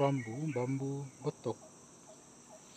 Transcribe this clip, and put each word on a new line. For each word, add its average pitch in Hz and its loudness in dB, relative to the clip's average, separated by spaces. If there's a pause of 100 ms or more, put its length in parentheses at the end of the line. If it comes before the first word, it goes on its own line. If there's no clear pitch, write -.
bambu, 135 6 (160)
bambu 135 2 (160)
betok. - -4 (1000)